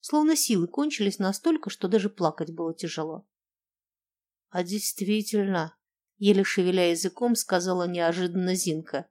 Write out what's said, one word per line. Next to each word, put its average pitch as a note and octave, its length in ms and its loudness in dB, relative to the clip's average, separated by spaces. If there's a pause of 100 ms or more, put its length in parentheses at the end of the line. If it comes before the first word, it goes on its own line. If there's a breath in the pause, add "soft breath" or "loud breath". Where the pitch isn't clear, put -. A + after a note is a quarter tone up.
Словно D4+ 360 2
силы F3+ 300 2
кончились A3 520 -2
настолько, G3 520 -2
что - 180 -6
даже G3+ 200 2
плакать E3 420 -2
было E3 240 -6
тяжело. D#3+ 520 -8 (1200)
«А F3+ 120 -4
действительно», G3 1120 -2 (420)
еле G3 260 6
шевеля F3+ 460 2
языком, F#3 440 0
сказала F3+ 520 0
неожиданно F3+ 680 0
Зинка. D#3+ 560 -4